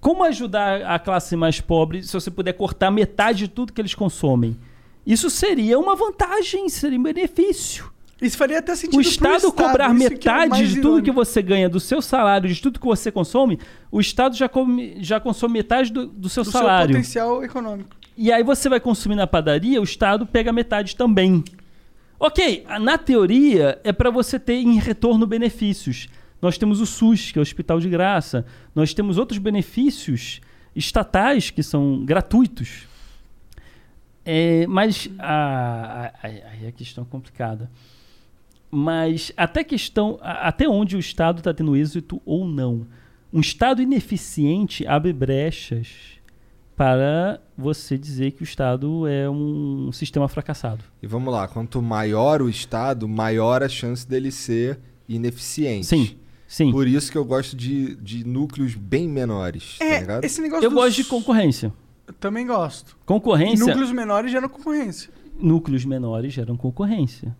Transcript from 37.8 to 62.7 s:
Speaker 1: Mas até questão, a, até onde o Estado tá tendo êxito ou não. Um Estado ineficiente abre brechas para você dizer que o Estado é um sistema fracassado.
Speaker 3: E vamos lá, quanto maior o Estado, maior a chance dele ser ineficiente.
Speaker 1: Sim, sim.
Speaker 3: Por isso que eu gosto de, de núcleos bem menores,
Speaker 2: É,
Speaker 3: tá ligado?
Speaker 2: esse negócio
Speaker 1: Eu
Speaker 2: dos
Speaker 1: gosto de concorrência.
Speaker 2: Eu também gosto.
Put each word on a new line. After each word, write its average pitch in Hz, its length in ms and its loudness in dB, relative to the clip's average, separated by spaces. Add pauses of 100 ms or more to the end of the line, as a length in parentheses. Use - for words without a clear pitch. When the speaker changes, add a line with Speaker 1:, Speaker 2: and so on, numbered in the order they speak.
Speaker 1:
Mas 160 640 -2
até 226 260 -2
questão, 220 580 -2
a, 170 260 -6
até 262 200 2
onde 202 280 0
o 190 40 -2
Estado 165 420 -2
tá 165 120 -2
tendo 156 220 0
êxito 156 500 -2
ou 185 220 -2
não. 123 400 -2 (440)
Um 160 80 2
Estado 247 420 2
ineficiente 185 1080 -2
abre 151 260 0
brechas 131 760 -4 (880)
para 147 640 0 (180)
você 143 400 -4
dizer 139 340 -4
que 139 100 -14
o - 20 -8
Estado 147 640 -4
é 139 220 -2
um 143 640 -4
sistema 147 340 -2
fracassado. 120 560 -8 (180)
Speaker 3:
E 101 60 -12
vamos 123 260 -4
lá, 98 140 -4
quanto 113 340 -6
maior 113 600 0
o 123 80 0
Estado, 113 580 -4
maior 110 560 0
a 135 60 -2
chance 123 380 -8
dele 131 240 -4
ser 123 480 -4 (280)
ineficiente. 117 760 -4
Speaker 1:
Sim, 123 320 0 (300)
sim. 143 240 0
Speaker 3:
Por 135 160 2
isso 143 240 0
que 160 60 -4
eu 147 60 -2
gosto 131 320 -4
de, 131 400 -6
de 113 320 -12
núcleos 131 480 -4
bem 107 320 -4
menores, 107 720 -6
Speaker 2:
É, 311 140 0
Speaker 3:
tá 294 60 0
ligado? 101 260 -6
Speaker 2:
esse 311 160 -6
negócio 311 240 -2
Speaker 1:
Eu 240 60 4
Speaker 2:
dos - 80 2
Speaker 1:
gosto 247 160 4
de 262 100 -2
concorrência. 214 680 0 (360)
Speaker 2:
Eu 190 60 -20
também 220 320 -6
gosto. 202 600 -6